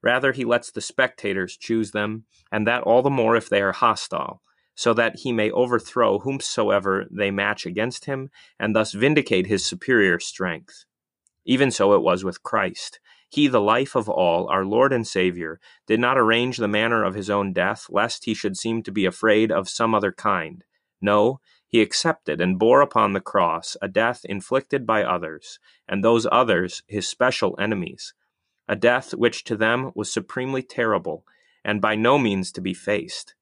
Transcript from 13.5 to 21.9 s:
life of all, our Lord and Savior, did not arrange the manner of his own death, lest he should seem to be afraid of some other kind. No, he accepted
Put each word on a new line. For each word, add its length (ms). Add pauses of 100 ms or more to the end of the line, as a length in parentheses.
life 360
of 120
all, 400
our 160
Lord 280
and 120
Savior, 540 (300)
did 100
not 180
arrange 420
the 100
manner 340
of 120
his 140
own 240
death, 380
lest 360
he 80
should 220
seem 280
to 80
be 140
afraid 440
of 180
some 240
other 200
kind. 500 (380)
No, 400 (260)
he 160
accepted 580